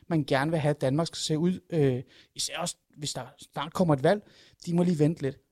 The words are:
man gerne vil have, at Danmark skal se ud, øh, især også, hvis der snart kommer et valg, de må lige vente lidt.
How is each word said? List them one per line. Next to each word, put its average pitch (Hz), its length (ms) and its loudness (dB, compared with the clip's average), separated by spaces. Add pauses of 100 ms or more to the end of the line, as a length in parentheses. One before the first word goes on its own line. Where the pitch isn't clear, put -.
man 160 160 0
gerne 143 280 0
vil 165 80 0
have, 147 100 0
at 147 120 -2
Danmark 143 260 0
skal - 100 -12
se 156 200 -2
ud, 175 220 0 (100)
øh, 139 340 2 (320)
især 143 220 -8
også, 165 180 -6 (220)
hvis 147 160 -8
der - 80 -8 (320)
snart 151 200 -8
kommer 170 200 2
et 131 100 2
valg, 196 200 2 (420)
de 170 100 -2
må 175 80 4
lige 175 160 2
vente 151 220 2
lidt. 139 160 -6 (140)